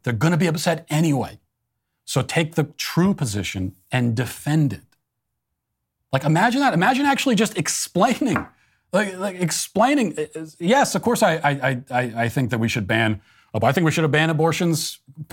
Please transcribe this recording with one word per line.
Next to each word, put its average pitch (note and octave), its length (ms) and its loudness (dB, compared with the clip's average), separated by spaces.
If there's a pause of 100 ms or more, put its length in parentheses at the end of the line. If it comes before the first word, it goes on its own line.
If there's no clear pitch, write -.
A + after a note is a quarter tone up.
They're B2 80 -4
gonna D#3 240 2
be E3+ 120 2
upset D#3+ 420 -2
anyway. D3 500 0 (640)
So - 180 -2
take D#3+ 340 -2
the D3+ 100 0 (100)
true F#3+ 380 0
position G2+ 640 -6 (160)
and A#2+ 200 0
defend C3 600 -2
it. - 80 -12 (1300)
Like, C3+ 120 -2
imagine A3 340 2
that. C4+ 140 2
Imagine C4 320 2
actually C4+ 300 2
just G#3 220 0
explaining, - 880 0 (460)
like, F#3+ 260 0
like, F#3 220 -6
explaining. G#3 800 0
Uh, D3+ 60 -4 (100)
uh, D#3+ 100 -10 (140)
yes, A#3 340 2
of G3 80 -2
course, A3+ 220 0
I, E3+ 120 4
I, D#3 140 0
I, C3+ 400 -2
I, B2+ 120 0 (220)
I A#2 40 2
think A#2+ 220 -2
that A2+ 100 0
we A2+ 80 2
should G#2+ 180 -4
ban A2 360 0 (340)
ab-, A2 80 0
I A2+ 80 4
think E3+ 140 2
we D3+ 60 4
should E3 100 -2
have D3+ 100 2
banned D#3 180 2
abortions D#3+ 680 0 (340)